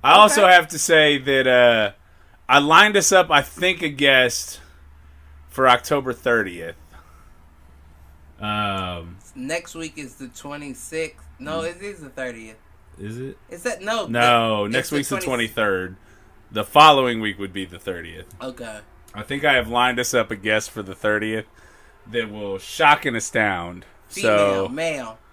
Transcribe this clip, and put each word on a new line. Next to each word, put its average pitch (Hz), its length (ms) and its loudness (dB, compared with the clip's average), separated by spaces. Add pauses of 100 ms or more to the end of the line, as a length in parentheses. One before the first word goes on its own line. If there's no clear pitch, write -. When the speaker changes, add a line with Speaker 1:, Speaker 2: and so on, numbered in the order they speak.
Speaker 1:
I 143 120 4
also 208 320 6
Speaker 2:
Okay. 180 80 8
Speaker 1:
have 170 160 6
to 160 100 -10
say 151 380 4
that, 135 280 0
uh, 120 460 4 (560)
I 131 120 6
lined 175 360 4
us 196 160 2
up, 180 180 2
I 143 120 4
think, 180 400 -6
a 156 80 -4
guest 135 720 0 (880)
for 131 180 0
October 131 460 2
thirtieth. 92 640 -4 (1600)
Um, 95 800 -6 (180)
Speaker 2:
Next 151 400 -10
week 160 220 -14
is 139 180 -16
the 131 120 -18
twenty-sixth. 147 1000 -14 (140)
No, 156 220 -10
Speaker 1:
Mm. 170 140 -10
Speaker 2:
it 180 60 -20
is 196 200 -16
the 139 80 -18
thirtieth. 113 480 -14 (420)
Speaker 1:
Is 107 180 -12
it? 131 200 -14 (120)
Speaker 2:
Is 175 140 -16
that, 220 180 -8
no, 208 260 -6
Speaker 1:
No, 117 560 2
Speaker 2:
the, 104 60 -4
Speaker 1:
next 120 160 -2
Speaker 2:
it's - 40 -12
the 147 80 -6
Speaker 1:
week's 139 120 -4
the 135 80 -4
Speaker 2:
twenty - 80 -6 (220)
Speaker 1:
twenty-third. 95 480 -4 (560)
The 107 120 -6
following 135 580 4
week 101 180 -6
would 95 140 -10
be 95 120 -8
the 85 140 -20
thirtieth. 82 480 -12 (140)
Speaker 2:
Okay. 120 380 -14 (340)
Speaker 1:
I 104 100 -14
think 139 220 -8
I 143 80 4
have 120 160 0
lined 123 300 0
us 123 140 -6
up 117 180 0
a 110 40 -8
guest 107 360 -4
for 110 120 -12
the 95 120 -14
thirtieth 107 500 -4 (680)
that 113 180 -6
will 101 300 -10
shock 147 460 0
and 123 100 -4
astound. 92 680 -4 (240)
Speaker 2:
Female, 101 560 0
Speaker 1:
So, - 40 -8
Speaker 2:
male. 139 500 -8 (140)